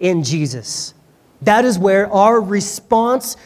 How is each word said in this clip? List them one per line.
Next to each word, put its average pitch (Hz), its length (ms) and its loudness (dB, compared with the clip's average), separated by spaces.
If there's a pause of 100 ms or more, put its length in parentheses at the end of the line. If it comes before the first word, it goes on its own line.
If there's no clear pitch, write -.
in 175 200 0
Jesus. 131 720 -6 (480)
That 214 220 2
is 233 160 0
where 196 320 2
our 214 300 4
response 226 1040 -2